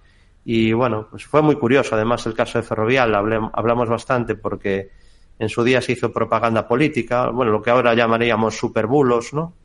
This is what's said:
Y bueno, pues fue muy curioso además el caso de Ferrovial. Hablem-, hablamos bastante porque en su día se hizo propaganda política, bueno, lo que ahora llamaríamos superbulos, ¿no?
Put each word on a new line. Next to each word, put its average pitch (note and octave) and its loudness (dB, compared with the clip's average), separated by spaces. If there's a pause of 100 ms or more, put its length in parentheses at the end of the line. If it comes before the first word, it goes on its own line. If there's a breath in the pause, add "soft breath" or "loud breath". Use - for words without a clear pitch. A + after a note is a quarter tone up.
(440 soft breath)
Y A2+ 2
bueno, A2+ -2
pues - -16
fue D3+ 4
muy D3+ 4
curioso A#2+ 2
además A#2 0
el A2+ -6
caso A#2+ -2
de A2 0
Ferrovial. A2+ 0
Hablem-, G#2+ 0
hablamos A#2 0
bastante A2+ -2
porque G2 -6 (460 soft breath)
en A2 -4
su A#2 -2
día B2 2
se - -2
hizo A#2 -4
propaganda A2+ 0
política, B2 0
bueno, A#2 0
lo G#2+ 0
que A#2 -2
ahora A#2+ 4
llamaríamos A2+ 2
superbulos, A#2+ 0
¿no? E3 -6 (100)